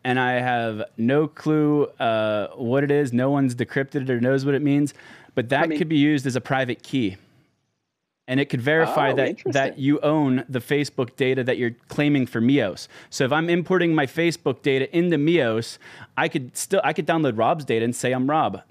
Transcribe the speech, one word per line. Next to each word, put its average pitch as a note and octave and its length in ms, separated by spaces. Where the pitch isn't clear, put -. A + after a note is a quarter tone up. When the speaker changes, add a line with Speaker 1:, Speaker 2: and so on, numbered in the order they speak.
Speaker 1:
and B2+ 160
I B2+ 140
have A#2+ 500
no C3+ 300
clue, D3+ 560
uh, A2 560
what C3 280
it C#3+ 80
is. C#3+ 200
No B2 180
one's C3+ 240
decrypted C3+ 500
it C3 60
or B2 120
knows C3+ 240
what C#3 100
it C3+ 60
means, C#3+ 320
but A#2 140
that C#3+ 160
Speaker 2:
I - 20
mean D#3+ 100
Speaker 1:
could E3+ 120
be D#3+ 80
used C#3+ 280
as B2+ 100
a B2 60
private C3 400
key. A2 360
And C3 120
it D3 100
could C3 120
verify D3+ 500
Speaker 2:
Oh, B2 60
Speaker 1:
that, C3+ 100
Speaker 2:
interesting. - 240
Speaker 1:
that C3+ 260
you C#3+ 220
own C#3+ 500
the B2+ 80
Facebook C#3 580
data C3 280
that A#2+ 160
you're A#2+ 160
claiming D3 360
for A2+ 160
meos. A#2+ 480
So - 120
if B2+ 80
I'm E3 200
importing F3 420
my D3+ 140
Facebook D#3+ 560
data C3+ 340
into E3+ 220
meos, C#3 580
I C#3 100
could C3 300
still, - 260
I C#3 80
could D3+ 140
download D3+ 320
Rob's C#3 280
data A2+ 200
and A#2+ 100
say B2+ 180
I'm B2+ 140
Rob. C3+ 440